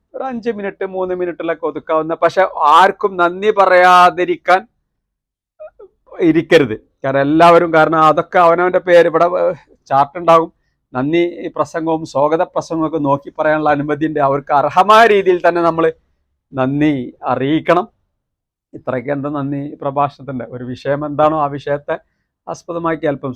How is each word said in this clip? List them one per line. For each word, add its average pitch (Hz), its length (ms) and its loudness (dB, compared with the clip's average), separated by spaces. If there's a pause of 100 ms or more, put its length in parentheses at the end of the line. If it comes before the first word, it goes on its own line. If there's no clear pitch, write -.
(140)
ഒരു 254 160 -10
അഞ്ച് 233 280 -8
മിനിറ്റ്, 196 260 -10 (120)
മൂന്ന് 185 240 -6
മിനിറ്റിലൊക്കെ 165 500 -6
ഒതുക്കാവുന്ന, 156 520 -4
പക്ഷെ 170 200 0 (340)
ആർക്കും 196 360 2 (100)
നന്ദി 185 360 0
പറയാതിരിക്കാൻ 180 1000 4 (1700)
ഇരിക്കരുത്. 156 460 2 (260)
കാരണം 135 240 -2
എല്ലാവരും, 170 500 4
കാരണം 156 240 2 (100)
അതൊക്കെ 165 360 -2
അവനവൻ്റെ 175 420 2
പേര് 170 240 6
ഇവിടെ, 165 140 2 (160)
ഏഹ്, 175 120 -2 (360)
ചാർട്ട് 143 300 0
ഉണ്ടാകും. 165 300 2 (460)
നന്ദി 151 260 0 (340)
പ്രസംഗവും 160 460 -4 (100)
സ്വാഗത 151 300 0 (120)
പ്രസംഗവും 160 340 -6
ഒക്കെ 156 200 -6
നോക്കി 139 300 -4
പറയാനുള്ള 151 380 0
അനുമതിയുണ്ട്. 147 520 -4
അവർക്ക് 139 320 -4
അർഹമായ 190 440 4 (100)
രീതിയിൽ 180 320 2
തന്നെ 170 220 2
നമ്മൾ 165 160 0 (720)
നന്ദി 143 360 0 (380)
അറിയിക്കണം. 156 540 0 (920)
ഇത്രയൊക്കെ 123 360 -8
എൻ്റെ 143 220 -8
നന്ദി 139 240 -6 (220)
പ്രഭാഷണത്തിൻ്റെ 139 600 -6 (100)
ഒരു 123 180 -14
വിഷയം 139 360 -6
എന്താണോ 151 360 0
ആ - 20 -2 (100)
വിഷയത്തെ 147 400 -8 (560)
ആസ്പദമാക്കി 165 600 -6
അല്പം 131 240 -8